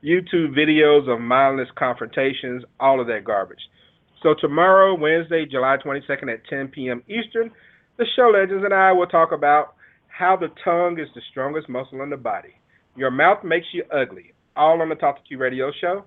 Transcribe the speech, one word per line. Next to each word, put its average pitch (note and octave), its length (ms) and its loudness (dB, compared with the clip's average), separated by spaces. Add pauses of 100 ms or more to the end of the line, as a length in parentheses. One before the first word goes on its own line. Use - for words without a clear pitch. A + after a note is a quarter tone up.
YouTube E3+ 540 -2
videos D3+ 500 4
of A#2+ 140 -2
mindless C3 560 0
confrontations, B2+ 840 -6 (160)
all C3+ 200 2
of A#2+ 80 -4
that A2 160 -6
garbage. G2 380 -4 (600)
So D#3 200 4
tomorrow, F#3+ 560 4
Wednesday, D#3+ 520 -2
July C3 320 0
twenty-second C#3+ 460 -8
at A2+ 220 -10
ten C#3 180 -8
P C3+ 220 -10
M B2 180 -8
Eastern, A3+ 440 -6 (460)
the A#3 80 -2 (100)
show A#3+ 180 4
legends G3 320 0
and G3 80 0
I F#3+ 180 4
will F3+ 160 2
talk E3 240 2
about D3 440 2 (320)
how F#3 280 0
the F3 140 -4 (160)
tongue F3 340 0
is D3+ 160 -10
the A#2 60 -18 (100)
strongest D3 380 -8
muscle C3 320 -10
in C#3 80 -12
the C#3+ 80 -8
body. A2 360 -8 (440)
Your C3 140 -2
mouth D#3 340 2
makes E3+ 260 -4
you E3+ 220 -8
ugly, A#2+ 400 -6 (240)
all D#3+ 240 4
on D#3+ 80 -4
the D#3 60 -6
Talk C#3+ 220 -2
to - 60 -20
Q C#3 140 -16
radio C3 420 -4
show. F#3+ 280 -6